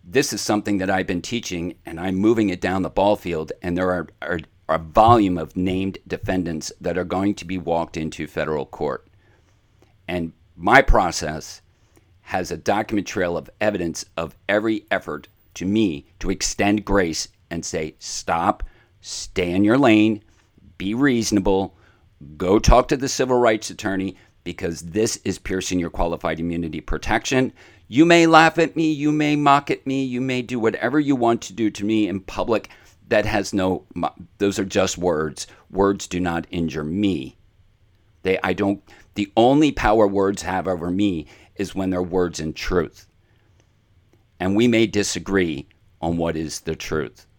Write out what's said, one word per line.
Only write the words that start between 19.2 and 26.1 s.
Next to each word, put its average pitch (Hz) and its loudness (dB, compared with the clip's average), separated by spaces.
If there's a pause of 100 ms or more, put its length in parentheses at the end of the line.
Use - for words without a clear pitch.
in 92 0
your 110 4
lane, 110 4 (560)
be 98 -4
reasonable, 104 0 (600)
go 90 2
talk 120 6
to 147 2
the 131 -4
civil 127 0
rights 113 2
attorney, 95 -6 (280)
because 85 -8
this 95 -2
is 95 -4
piercing 92 -4
your 82 -4
qualified 85 -2